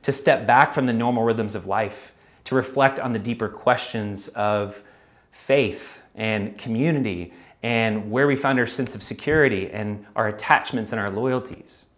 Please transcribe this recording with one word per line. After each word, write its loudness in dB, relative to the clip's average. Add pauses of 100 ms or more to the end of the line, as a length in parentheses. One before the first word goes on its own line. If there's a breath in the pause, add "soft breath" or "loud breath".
to 0
step 2
back 6
from 2
the 2
normal 2
rhythms 0
of -8
life, -4 (320 soft breath)
to -4
reflect 2
on -4
the -2
deeper -4
questions -2
of -2 (500 soft breath)
faith -2 (120)
and -4
community -2 (300 loud breath)
and -2
where 4
we 4
find 0
our 2
sense -4
of -10
security 0
and -6 (120)
our 0
attachments 0
and -2
our -2
loyalties. -4 (120)